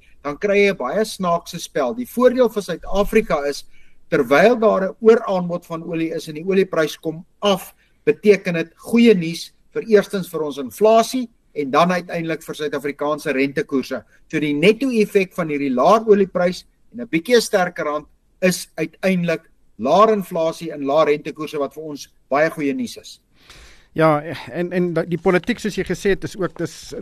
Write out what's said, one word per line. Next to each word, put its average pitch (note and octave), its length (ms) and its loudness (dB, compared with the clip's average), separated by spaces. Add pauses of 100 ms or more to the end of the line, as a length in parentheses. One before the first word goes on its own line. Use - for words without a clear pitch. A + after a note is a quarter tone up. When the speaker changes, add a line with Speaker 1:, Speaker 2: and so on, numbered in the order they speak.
(220)
Speaker 1:
Dan C#3+ 140 -8
kry G3+ 200 0
jy G3+ 160 4
'n - 40 -6
baie D3+ 280 -4
snaakse F3 540 -4
spel. D#3 360 -4
Die B2 120 -8
voordeel B3 440 2
vir G#3 120 -6
Suid-Afrika F#3+ 880 -2
is, - 160 -6 (460)
terwyl D3+ 500 4
daar G3 220 2
'n F#3+ 180 -4
ooraanbod F#3 640 2
van E3 160 -10
olie E3 320 -6
is D#3+ 140 -10
en D#3 60 -10
die D#3 100 -12
olieprys F#3+ 560 0
kom D#3+ 240 -8 (160)
af, G3+ 340 0 (300)
beteken F#3 500 2
dit E3 220 -4
goeie A#3 380 4
nuus E3+ 380 -6 (200)
vir, - 100 -6
eerstens G3+ 460 2
vir D#3 140 -6
ons C#3+ 160 -8
inflasie A3+ 720 2 (260)
en C#3+ 160 -4
dan E3 200 4
uiteindelik E3 520 -4
vir D#3 120 -12
Suid-Afrikaanse D3 800 -4
rentekoerse. C3+ 720 -2 (240)
So D#3+ 100 -4
die D3 160 -2
netto G#3+ 360 4
effek G#3 440 0
van E3 140 -6
hierdie C#3 260 -2
laer F#3+ 320 4
olieprys G3 580 2 (280)
en - 80 -14
'n A#2+ 80 -12
bietjie E3+ 280 0
'n A3 40 6
sterker F3+ 440 -2
rand D3+ 220 -6 (340)
is F#3 360 -2
uiteindelik E3+ 640 -4 (340)
laer F3+ 360 4
inflasie E3 600 -4
en C#3+ 120 -10
laer D3 220 2
rentekoerse, D3 520 -4
wat C#3 160 -6
vir D#3 80 -14
ons D3 260 -12 (220)
baie D3+ 180 2
goeie D3 260 -4
nuus B2 220 -8
is. - 240 -20 (720)
Speaker 2:
Ja, D#3+ 280 2 (320)
en, F3 200 -6
en F3+ 200 0
da-, D#3+ 160 -2
die E3 100 -4
politiek, A3 400 0
soos G3+ 160 -6
jy F#3 100 -4
gesê F#3+ 260 -4
het, F#3 140 -2
is - 120 -10
ook, F3 220 -6
dis, - 440 -10